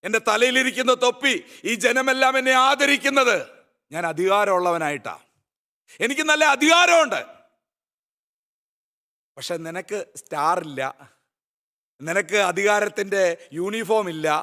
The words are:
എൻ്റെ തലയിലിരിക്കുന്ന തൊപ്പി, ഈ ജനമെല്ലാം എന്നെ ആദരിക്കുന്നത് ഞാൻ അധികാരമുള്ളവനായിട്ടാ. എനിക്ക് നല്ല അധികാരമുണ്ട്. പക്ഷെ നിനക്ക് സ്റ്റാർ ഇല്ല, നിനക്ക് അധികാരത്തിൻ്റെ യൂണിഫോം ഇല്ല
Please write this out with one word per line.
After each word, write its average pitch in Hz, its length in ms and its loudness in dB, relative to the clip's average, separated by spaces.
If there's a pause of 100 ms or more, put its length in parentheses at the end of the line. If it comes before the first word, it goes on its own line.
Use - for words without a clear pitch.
എൻ്റെ 214 240 0
തലയിലിരിക്കുന്ന 247 640 2 (120)
തൊപ്പി, 247 300 0 (360)
ഈ - 20 0 (120)
ജനമെല്ലാം 262 560 2
എന്നെ 262 140 2 (140)
ആദരിക്കുന്നത് 277 680 2 (560)
ഞാൻ 165 100 -8 (100)
അധികാരമുള്ളവനായിട്ടാ. 175 1040 -2 (880)
എനിക്ക് 277 260 -2
നല്ല 302 140 4 (120)
അധികാരമുണ്ട്. 320 640 4 (2250)
പക്ഷെ 170 200 -8 (100)
നിനക്ക് 185 320 -10 (240)
സ്റ്റാർ 160 360 0 (100)
ഇല്ല, 135 120 -10 (1300)
നിനക്ക് 185 300 -2 (120)
അധികാരത്തിൻ്റെ 202 760 0 (340)
യൂണിഫോം 208 560 -2
ഇല്ല 156 140 -4 (140)